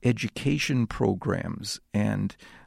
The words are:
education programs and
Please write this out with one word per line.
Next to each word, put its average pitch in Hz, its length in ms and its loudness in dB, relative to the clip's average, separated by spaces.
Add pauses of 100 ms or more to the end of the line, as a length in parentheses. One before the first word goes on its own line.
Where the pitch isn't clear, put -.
education 127 840 2
programs - 920 -2 (140)
and 104 420 0 (320)